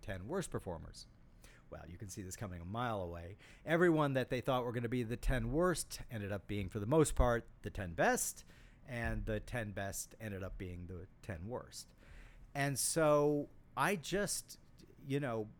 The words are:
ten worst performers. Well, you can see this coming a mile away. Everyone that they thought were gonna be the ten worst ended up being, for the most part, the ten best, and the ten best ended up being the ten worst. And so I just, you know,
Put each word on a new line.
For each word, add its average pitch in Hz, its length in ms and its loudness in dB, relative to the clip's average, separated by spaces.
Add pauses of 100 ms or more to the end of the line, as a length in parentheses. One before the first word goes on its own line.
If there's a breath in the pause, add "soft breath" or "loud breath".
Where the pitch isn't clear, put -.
ten 95 240 -8
worst 165 240 -4
performers. 82 560 -8 (640 loud breath)
Well, 76 200 -12
you 87 80 -12
can 104 120 -10
see 107 120 -10
this 90 160 -8
coming 90 240 -8
a 85 40 -10
mile 110 360 -2
away. 85 340 -8 (300 loud breath)
Everyone 156 480 6
that 127 160 2
they 127 100 0
thought 127 240 2
were 120 80 -4
gonna 117 160 -2
be 123 160 0
the 113 140 -2
ten 117 340 2
worst 170 480 2 (100)
ended 101 220 -4
up 101 160 -4
being, 101 220 -2
for 113 100 -4
the 101 60 -2
most 147 300 6
part, 120 300 4 (160)
the 104 80 -6
ten 92 220 -4
best, 202 540 2 (420 loud breath)
and 113 380 -2
the 107 160 0
ten 110 300 -4
best 98 500 -6
ended 98 220 -6
up 92 140 -6
being 87 300 -6
the 90 200 -10 (140)
ten 85 240 -8
worst. - 420 -8 (680 loud breath)
And 139 240 0
so 147 680 4 (260)
I 165 220 2
just, - 600 -4 (480)
you 139 140 0
know, 113 280 -2 (120)